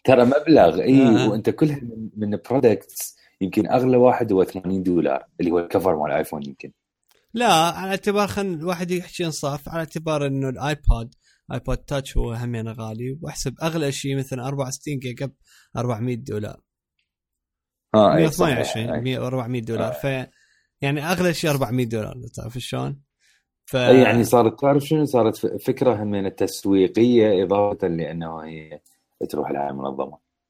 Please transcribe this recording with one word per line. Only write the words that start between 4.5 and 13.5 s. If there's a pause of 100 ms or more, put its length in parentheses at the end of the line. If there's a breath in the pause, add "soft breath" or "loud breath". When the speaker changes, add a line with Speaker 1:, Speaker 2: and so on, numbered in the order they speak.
Speaker 1:
دولار، (160)
اللي
هو
الكفر
مال
آيفون
يمكن. (600)
Speaker 2:
لا،
على
اعتبار،
خلينا
الواحد
يحكي
إنصاف،
على
اعتبار
إنه
الآيباد، (380)
آيباد
تاتش
هو
همينه
غالي،
واحسب